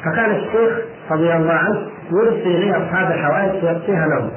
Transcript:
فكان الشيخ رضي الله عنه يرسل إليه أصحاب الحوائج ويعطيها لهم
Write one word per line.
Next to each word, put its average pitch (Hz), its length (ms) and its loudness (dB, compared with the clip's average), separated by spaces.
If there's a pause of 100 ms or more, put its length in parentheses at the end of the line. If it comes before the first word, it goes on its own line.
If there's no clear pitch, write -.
فكان 208 300 0
الشيخ 226 420 0 (340)
رضي 165 220 2
الله 165 200 2
عنه 165 280 0 (300)
يرسل 208 360 2
إليه 185 300 2
أصحاب 170 340 0
الحوائج 165 520 0
ويعطيها 170 440 0
لهم 123 300 -2